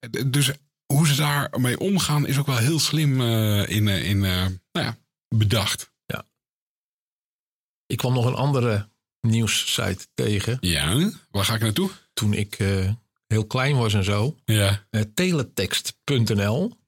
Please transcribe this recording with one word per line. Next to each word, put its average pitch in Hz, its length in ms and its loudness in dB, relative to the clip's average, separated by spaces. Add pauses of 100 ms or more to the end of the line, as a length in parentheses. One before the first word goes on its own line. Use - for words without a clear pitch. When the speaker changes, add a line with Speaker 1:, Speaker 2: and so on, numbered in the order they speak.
(100)
Speaker 1:
d-, 123 220 -2
dus 135 180 2 (360)
hoe 143 200 2
ze 143 80 4
daarmee 139 640 0
omgaan 165 480 0
is 135 120 0
ook 143 80 0
wel 135 100 0
heel 139 220 2
slim, 143 420 2
eh, 110 480 2
in, 104 200 2
eh, 90 200 0
in, 98 160 2
eh, 92 220 0 (260)
nou 160 140 -2
ja, 113 120 -6 (300)
bedacht. 107 640 0 (140)
Speaker 2:
Ja. - 200 -10 (1600)
Ik 123 100 -6
kwam 123 160 0
nog 127 140 2
een 127 80 0
andere 120 540 0 (320)
nieuwssite 110 920 -2
tegen. 110 460 -2
Speaker 1:
Ja, 90 500 0 (200)
waar 98 140 -2
ga 113 100 0
ik 110 60 -2
naartoe? 113 300 0 (220)
Speaker 2:
Toen 104 200 0
ik, 98 220 -4
eh, 98 360 0 (360)
heel 110 200 0
klein 131 300 0
was 113 180 2
en 101 100 2
zo. 104 400 0
Speaker 1:
Ja. 101 460 2
Speaker 2:
Eh, 110 100 0 (140)
teletext - 920 -2
punt 120 300 2
N 101 120 2
L. 156 420 -2